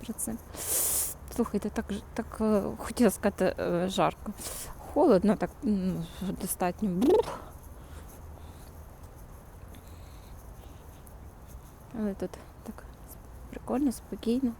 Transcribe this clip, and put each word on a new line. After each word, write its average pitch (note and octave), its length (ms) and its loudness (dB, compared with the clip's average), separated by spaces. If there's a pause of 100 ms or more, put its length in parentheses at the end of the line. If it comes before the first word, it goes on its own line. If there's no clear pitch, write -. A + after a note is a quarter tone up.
перед - 200 -8
цим. A3+ 180 -2 (1000)
Слухайте, G#3+ 340 0
так - 220 -2
ж-, G#3 100 -4 (120)
так, - 260 -6
е, G#3+ 220 6 (160)
хотіла A#3 320 6
сказати, - 480 4
е, F3 300 4
жарко. F#3+ 440 2 (640)
Холодно, A3 420 8
так, F3 140 0 (120)
ну, F#3 420 2 (360)
достатньо. F#3 480 0
Бух. C#4+ 500 6 (4000)
Але G#3 140 0
тут F3+ 160 -4 (320)
так - 220 -12 (680)
прикольно, B3+ 420 2
спокійно. A#3 680 0